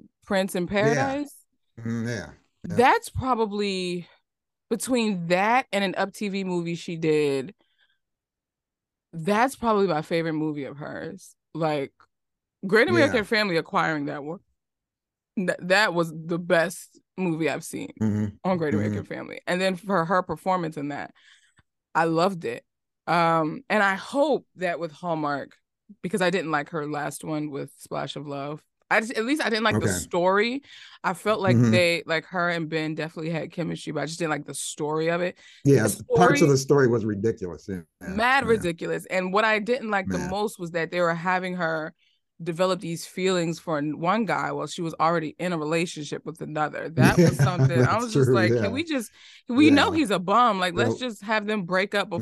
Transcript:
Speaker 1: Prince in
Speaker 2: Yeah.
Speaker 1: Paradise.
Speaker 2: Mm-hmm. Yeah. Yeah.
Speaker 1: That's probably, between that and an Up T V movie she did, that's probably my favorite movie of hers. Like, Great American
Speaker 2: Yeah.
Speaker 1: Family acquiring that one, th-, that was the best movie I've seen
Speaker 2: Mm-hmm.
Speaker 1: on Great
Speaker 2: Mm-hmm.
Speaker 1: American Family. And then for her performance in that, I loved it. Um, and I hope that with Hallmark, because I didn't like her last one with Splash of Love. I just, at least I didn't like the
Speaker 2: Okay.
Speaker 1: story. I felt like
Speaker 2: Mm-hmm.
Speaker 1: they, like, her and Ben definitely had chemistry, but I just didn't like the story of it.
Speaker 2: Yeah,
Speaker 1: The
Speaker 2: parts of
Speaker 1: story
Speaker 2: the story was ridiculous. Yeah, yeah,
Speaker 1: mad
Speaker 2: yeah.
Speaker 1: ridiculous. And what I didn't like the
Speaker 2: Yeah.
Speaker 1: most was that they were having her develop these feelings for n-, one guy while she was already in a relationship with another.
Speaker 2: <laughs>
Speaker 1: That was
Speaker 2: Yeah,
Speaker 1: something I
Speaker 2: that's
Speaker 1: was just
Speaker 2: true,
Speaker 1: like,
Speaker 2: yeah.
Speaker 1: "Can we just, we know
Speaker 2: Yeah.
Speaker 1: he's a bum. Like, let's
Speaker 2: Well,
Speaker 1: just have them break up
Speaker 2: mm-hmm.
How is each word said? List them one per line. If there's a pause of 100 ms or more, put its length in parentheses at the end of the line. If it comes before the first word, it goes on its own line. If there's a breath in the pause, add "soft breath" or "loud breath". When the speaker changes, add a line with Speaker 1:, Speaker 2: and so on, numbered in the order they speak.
(240)
Speaker 1:
Prince
in
Speaker 2:
Yeah.
Speaker 1:
Paradise. (460)
Speaker 2:
Mm-hmm.
Yeah. (380)
Yeah.
Speaker 1:
That's
probably, (640 soft breath)
between
that
and
an
Up
T
V
movie
she
did, (1600)
that's
probably
my
favorite
movie
of
hers. (200)
Like, (760)
Great
American
Speaker 2:
Yeah.
Speaker 1:
Family
acquiring
that
one, (1000)
th-,
that
was
the
best (200)
movie
I've
seen
Speaker 2:
Mm-hmm. (180)
Speaker 1:
on
Great
Speaker 2:
Mm-hmm.
Speaker 1:
American
Family.
And
then
for
her
performance
in
that, (840 soft breath)
I
loved
it. (420)
Um,
and
I
hope (100)
that
with
Hallmark, (460)
because
I
didn't
like
her
last
one
with
Splash
of
Love. (260)
I
just,
at
least
I
didn't
like
the
Speaker 2:
Okay.
Speaker 1:
story. (400 loud breath)
I
felt
like
Speaker 2:
Mm-hmm.
Speaker 1:
they,
like,
her
and
Ben
definitely
had
chemistry,
but
I
just
didn't
like
the
story
of
it. (260 loud breath)
Speaker 2:
Yeah,
Speaker 1:
The (100)
Speaker 2:
parts
of
Speaker 1:
story
Speaker 2:
the
story
was
ridiculous.
Yeah, (220)
yeah,
Speaker 1:
mad
Speaker 2:
yeah.
Speaker 1:
ridiculous.
And
what
I
didn't
like
the
Speaker 2:
Yeah.
Speaker 1:
most
was
that
they
were
having
her (480)
develop
these
feelings
for
n-,
one
guy
while
she
was
already
in
a
relationship
with
another.
Speaker 2:
<laughs>
Speaker 1:
That
was
Speaker 2:
Yeah,
Speaker 1:
something
I
Speaker 2:
that's
Speaker 1:
was
just
Speaker 2:
true,
Speaker 1:
like,
Speaker 2:
yeah.
Speaker 1:
"Can
we
just, (380 loud breath)
we
know
Speaker 2:
Yeah.
Speaker 1:
he's
a
bum.
Like,
let's
Speaker 2:
Well,
Speaker 1:
just
have
them
break
up
Speaker 2:
mm-hmm.